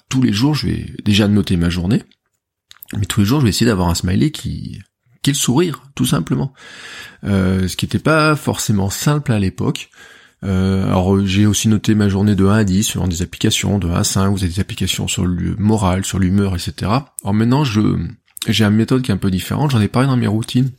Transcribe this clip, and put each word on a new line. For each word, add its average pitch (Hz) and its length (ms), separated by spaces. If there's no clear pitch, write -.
tous 131 140
les 117 100
jours, 135 220
je 92 140
vais - 260
déjà 104 240
noter 101 300
ma 85 100
journée, 90 340
mais 101 80
tous - 160
les 98 60
jours, 139 140
je 135 40
vais 104 60
essayer 113 160
d'avoir 92 240
un 87 40
smiley 104 360
qui, - 500
qui 143 80
est 139 40
le - 40
sourire, 147 440
tout 127 120
simplement. - 480
Euh, 95 440
ce - 80
qui - 80
était - 140
pas 156 380
forcément 107 520
simple 147 440
à 107 60
l'époque. - 520
Euh, 95 440
alors, 95 280
euh, 98 120
j'ai 98 200
aussi 104 220
noté 110 260
ma 104 140
journée 98 260
de 95 120
un 101 80
à 110 100
dix 95 180
selon 92 240
des 85 140
applications, 101 580
de 87 100
un 87 80
à 101 80
cinq, 98 260
vous 95 120
avez 90 120
des 101 60
applications - 460
sur 92 200
le 87 320
moral, 95 460
sur - 140
l'humeur, 95 380
et - 20
cetera. 98 640
Alors 101 120
maintenant, 120 280
je, 104 360
j'ai 107 160
une 104 60
méthode 113 320
qui 120 80
est 101 40
un 90 40
peu 98 120
différente, 107 400
j'en 120 100
ai 101 80
parlé 127 200
dans 131 80
mes 113 100
routines 113 520